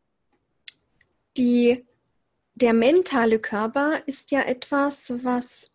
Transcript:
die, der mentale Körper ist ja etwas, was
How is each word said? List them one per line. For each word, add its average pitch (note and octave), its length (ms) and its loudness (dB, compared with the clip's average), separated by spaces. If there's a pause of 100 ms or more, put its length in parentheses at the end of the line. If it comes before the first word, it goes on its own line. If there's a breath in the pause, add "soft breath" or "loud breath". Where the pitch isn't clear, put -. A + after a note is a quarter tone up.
(1400)
die, A#3+ 480 2 (720)
der A#3 200 2
mentale A#3 640 2
Körper A#3+ 680 -2
ist - 240 -4
ja C4+ 120 0
etwas, C4 840 -4
was B3 500 -4